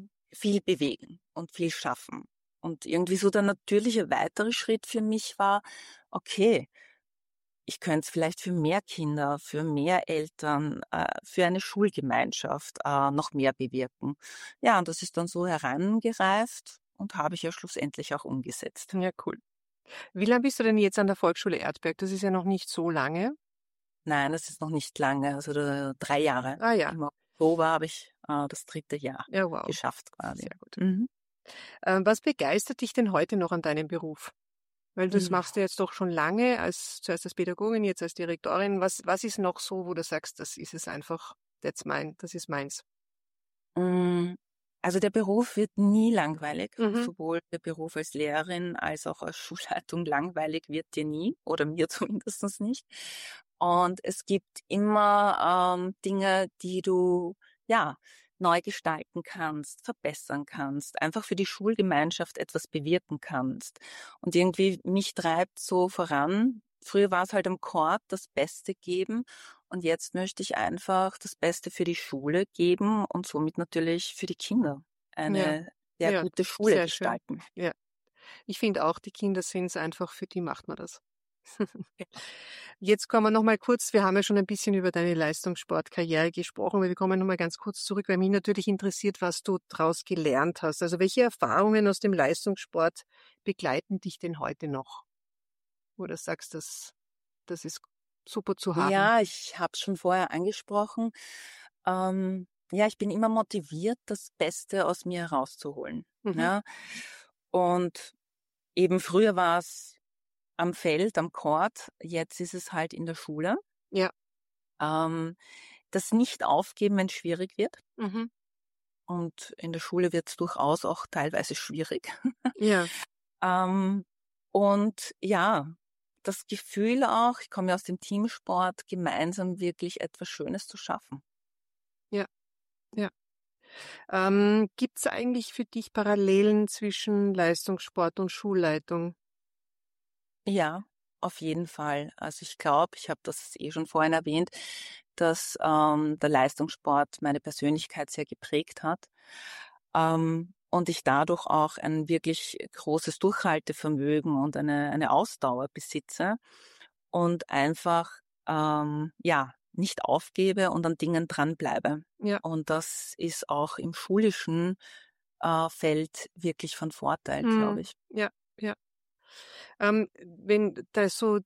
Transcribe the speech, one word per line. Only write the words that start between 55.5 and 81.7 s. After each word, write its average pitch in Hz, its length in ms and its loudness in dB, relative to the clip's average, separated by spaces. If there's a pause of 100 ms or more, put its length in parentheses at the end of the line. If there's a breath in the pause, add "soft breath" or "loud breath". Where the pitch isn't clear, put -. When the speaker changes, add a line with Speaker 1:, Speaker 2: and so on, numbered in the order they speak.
Speaker 1:
ähm, 185 180 -4 (100)
Dinge, 190 420 2 (140)
die 185 200 -4
du, 180 540 2 (320 soft breath)
ja, 190 280 2 (440 soft breath)
neu 175 220 4
gestalten 170 640 -4
kannst, 156 600 -8
verbessern 147 640 -6
kannst, 143 540 -6
einfach 160 240 -2
für 202 100 -2
die 190 100 0
Schulgemeinschaft 180 920 0
etwas - 280 -6
bewirken 156 540 -2
kannst. - 580 -6 (400 loud breath)
Und - 160 -2
irgendwie 185 480 4
mich 190 300 0
treibt 170 460 0
so 185 300 2
voran, 185 720 0 (200)
früher 202 280 2
war's 185 220 0
halt 196 140 2
am 185 140 -2
Chor 170 460 2
das - 220 -6
Beste - 440 -4
geben 190 520 -2 (440 loud breath)
und 180 140 -6
jetzt 165 300 0
möchte 190 300 -4
ich - 140 -4
einfach 185 600 0
das - 180 -12
Beste 170 360 -2
für - 140 -2
die 170 100 0
Schule 151 580 -2
geben 202 520 2
und 180 220 -4
somit 156 300 -2
natürlich 165 580 -2
für - 100 -8
die 180 100 -6
Kinder 156 480 -2 (320)
eine 160 400 0
Speaker 2:
Ja. - 0 - (440)
Speaker 1:
sehr 170 140 4
Speaker 2:
Ja, - 0 -
Speaker 1:
gute 180 300 0
Schule 208 360 4
Speaker 2:
sehr 170 80 2
schön. 120 320 -2
Speaker 1:
gestalten. 151 220 -10 (140)
Speaker 2:
Ja. 175 160 -2 (760 loud breath)
Ich 190 120 -6
find 196 200 2
auch, 156 200 2
die - 120 -14
Kinder 196 320 0
sind's 180 340 -4
einfach, 165 360 -6
für - 140 -10
die - 140 -4
macht - 260 -6
man 160 100 -8
das. - 240 -14 (440)
<laughs> - 420 -6 (120)